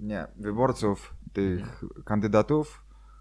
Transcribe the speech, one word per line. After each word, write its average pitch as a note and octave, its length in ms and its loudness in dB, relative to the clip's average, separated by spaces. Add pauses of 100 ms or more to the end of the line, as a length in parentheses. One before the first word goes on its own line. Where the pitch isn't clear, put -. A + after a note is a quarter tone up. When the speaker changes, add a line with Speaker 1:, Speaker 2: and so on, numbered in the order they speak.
Speaker 1:
nie, G#2 260 -6 (100)
wyborców G#2+ 800 0 (180)
tych F#2+ 280 0
Speaker 2:
Mhm. - 440 -12
Speaker 1:
kandydatów G#2+ 800 2 (360)